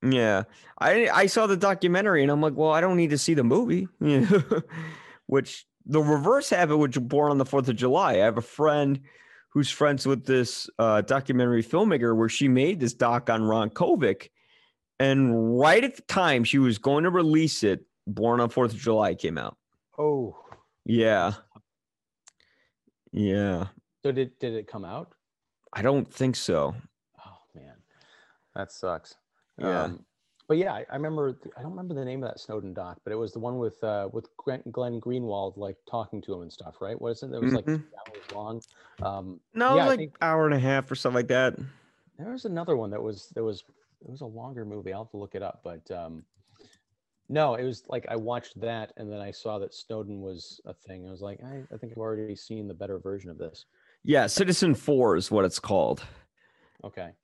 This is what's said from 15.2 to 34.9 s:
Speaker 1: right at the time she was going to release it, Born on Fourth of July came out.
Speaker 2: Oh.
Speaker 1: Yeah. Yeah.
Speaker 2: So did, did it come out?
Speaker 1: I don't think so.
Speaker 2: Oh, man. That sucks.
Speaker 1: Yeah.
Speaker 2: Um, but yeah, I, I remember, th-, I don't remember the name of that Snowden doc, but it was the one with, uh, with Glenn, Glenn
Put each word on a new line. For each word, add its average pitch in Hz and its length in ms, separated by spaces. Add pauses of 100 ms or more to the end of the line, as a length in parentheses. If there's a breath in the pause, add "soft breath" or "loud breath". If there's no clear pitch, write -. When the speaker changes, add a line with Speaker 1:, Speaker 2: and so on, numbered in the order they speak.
Speaker 1:
right 160 240
at 269 140
the - 60
time 151 420
she 139 140
was 123 200
going 143 260
to 185 60
release 160 540
it, 190 200 (220)
Born 113 340
on 120 100
Fourth 120 240
of 107 40
July 107 360
came 82 240
out. 55 180 (420)
Speaker 2:
Oh. 143 400 (460 loud breath)
Speaker 1:
Yeah. 110 480 (1800)
Yeah. 98 560 (340)
Speaker 2:
So 139 100
did, 127 260
did 120 160
it 107 120
come 98 180
out? 110 300 (580)
Speaker 1:
I 101 100
don't 131 300
think 131 240
so. 78 380 (440)
Speaker 2:
Oh, - 200 (160)
man. 71 200 (800 soft breath)
That 95 180
sucks. - 440 (420)
Speaker 1:
Yeah. 170 260
Speaker 2:
Um, 90 200 (420)
but 156 100
yeah, 180 160
I, 113 180
I - 60
remember, 147 380
th-, - 240
I 127 40
don't 156 100
remember 180 220
the 135 100
name 131 180
of 120 80
that - 100
Snowden 101 320
doc, 87 320
but 104 80
it 107 40
was 110 160
the - 60
one 123 200
with, 113 260
uh, 104 280
with 110 260
Glenn, 127 320
Glenn 120 300